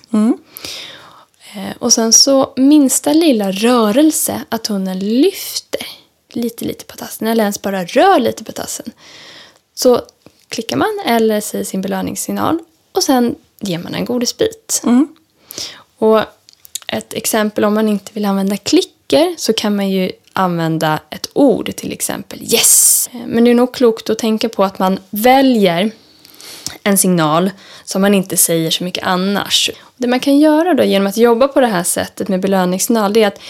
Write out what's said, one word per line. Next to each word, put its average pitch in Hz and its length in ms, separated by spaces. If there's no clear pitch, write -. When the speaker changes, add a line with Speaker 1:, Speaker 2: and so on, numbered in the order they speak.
Speaker 1:
Mm. 226 240
Speaker 2:
Eh, 196 240
och 233 140
sen 226 200
så 269 420
minsta 277 580
lilla 247 380
rörelse, 226 1000
att 226 180
hunden 190 320
lyfter - 880
lite, 226 360
lite - 200
på - 120
tassen - 300
eller 226 160
ens 202 180
bara 196 240
rör 330 340
lite 220 240
på - 80
tassen. - 400
Så 247 260
klickar - 280
man 403 280
eller 220 360
säger 202 240
sin 190 160
belöningssignal 196 800
och 370 120
sen 247 320
ger 175 200
man - 160
en - 100
godisbit. - 800
Speaker 1:
Mm. 254 240
Speaker 2:
Och 220 240
ett - 260
exempel, 214 520
om 208 80
man 214 160
inte 202 240
vill 208 120
använda 196 320
klicker 330 800
så - 160
kan 208 220
man 196 140
ju 185 220
använda 165 640
ett - 240
ord, 226 420
till - 160
exempel - 480
yes. - 600
Eh, 240 140
men 233 160
det 240 80
är 240 40
nog 254 180
klokt 226 360
att 220 100
tänka 220 300
på 202 140
att 190 160
man 190 200
väljer 214 840
en 202 140
signal 175 540
som - 180
man 202 120
inte 185 240
säger 165 340
så - 120
mycket 185 240
annars. 190 640
Det 247 100
man 254 120
kan 277 200
göra 311 340
då 240 100
genom 196 240
att 196 100
jobba 233 300
på 277 140
det 247 60
här 180 160
sättet - 440
med 185 140
belöningssignal, 196 720
det 220 100
är 202 40
att 202 120